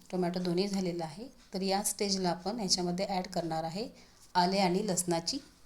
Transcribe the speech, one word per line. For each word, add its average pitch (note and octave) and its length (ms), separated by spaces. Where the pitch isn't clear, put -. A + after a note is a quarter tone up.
टोमॅटो F3+ 300
दोन्ही F3+ 280
झालेला F3 360
आहे. D#3+ 220
तर F#3+ 80
या G3 200
स्टेजला G3 480
आपण F#3+ 300
याच्यामध्ये F3+ 460
ॲड F#3 200
करणार D#3+ 380
आहे G3 240
आले F#3 240
आणि F#3+ 280
लसणाची F3 520